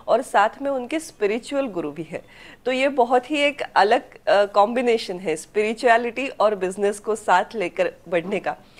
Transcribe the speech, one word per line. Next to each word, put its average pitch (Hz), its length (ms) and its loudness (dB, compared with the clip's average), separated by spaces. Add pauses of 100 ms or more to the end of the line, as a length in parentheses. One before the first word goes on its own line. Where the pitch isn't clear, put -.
और 233 140 2
साथ 294 280 2 (120)
में 277 100 -4
उनके 262 280 -6
स्पिरिचुअल 247 680 -4
गुरु 165 240 -6
भी 160 120 -12
हैं। 151 180 -12 (440)
तो 247 60 -2
ये 262 180 0
बहुत 254 420 2
ही 311 40 -2
एक 285 260 0 (140)
अलग, 214 260 4 (140)
अ, 202 300 2
कॉम्बिनेशन 220 680 0
है, 175 200 -4
स्पिरिचुअलिटी 233 920 0
और 214 280 0
बिजनेस 196 440 -2
को 214 160 -4
साथ 190 280 2 (120)
लेकर 180 380 -2 (160)
बढ़ने 180 300 -2
का। - 160 -6 (240)